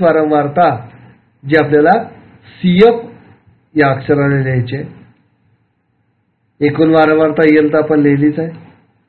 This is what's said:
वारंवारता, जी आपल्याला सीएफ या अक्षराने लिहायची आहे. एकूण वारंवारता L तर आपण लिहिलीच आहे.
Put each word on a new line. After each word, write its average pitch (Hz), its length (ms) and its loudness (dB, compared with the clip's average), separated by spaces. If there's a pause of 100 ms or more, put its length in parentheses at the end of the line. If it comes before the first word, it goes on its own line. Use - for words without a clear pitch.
वारंवारता, 151 880 0 (600)
जी 151 160 2
आपल्याला 156 400 2 (540)
सीएफ 185 360 2 (800)
या 143 160 2
अक्षराने 139 540 -2
लिहायची 127 320 -4
आहे. 147 80 -10 (1800)
एकूण 156 280 0
वारंवारता 156 640 2
L 151 140 0
तर 156 60 2
आपण 156 220 0
लिहिलीच 147 380 0
आहे. 165 340 -10 (360)